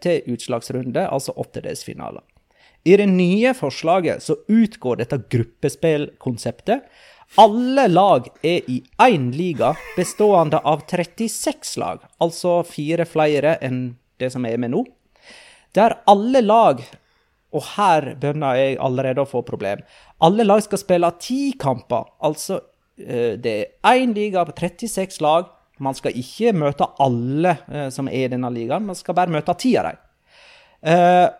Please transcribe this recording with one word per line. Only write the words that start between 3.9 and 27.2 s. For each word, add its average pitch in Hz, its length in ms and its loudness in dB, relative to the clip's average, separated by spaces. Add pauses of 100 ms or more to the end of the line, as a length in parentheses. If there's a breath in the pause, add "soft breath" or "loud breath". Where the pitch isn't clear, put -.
så 156 140 -2 (120)
utgår 202 500 2
dette 135 200 -4 (100)
gruppespillkonseptet. 147 1500 -4 (540 soft breath)
Alle 247 520 4
lag 175 420 2 (120)
er 165 260 0
i 127 140 -6 (180)
én 165 360 4
liga 147 380 0 (220)
bestående 170 680 2
av 151 220 0
trettiseks - 920 -6
lag, 87 220 -6 (220)
altså 170 440 0
fire 165 400 -2
flere 151 560 0
enn 127 360 -6 (220)
det 127 140 -4
som 123 140 -4
er 113 100 -2
med 120 140 -4
nå. 185 140 -2 (920 loud breath)
Der 214 320 2
alle 220 340 4
lag, 202 400 4 (720)
og 151 100 -4 (140)
her 160 380 2
begynner 139 420 -2
jeg 135 220 0
allerede 131 420 -2
å 135 80 -2
få 120 160 -4
problem, 101 380 -6 (380 soft breath)
alle 202 240 4
lag 208 180 4
skal 196 160 -6
spille 175 420 0
ti 269 320 -4
kamper, 123 520 -4 (180)
altså, 156 400 -4 (360)
eh, 120 380 -4
det 123 160 -4 (320)
er 214 100 4
én 254 200 0
liga 202 300 -2
på 156 100 -8
trettiseks 190 680 -8
lag, 156 240 2 (360)
man 135 140 -4
skal - 180 -4
ikke 208 420 -2
møte 143 340 0 (100)
alle, 135 600 0 (120)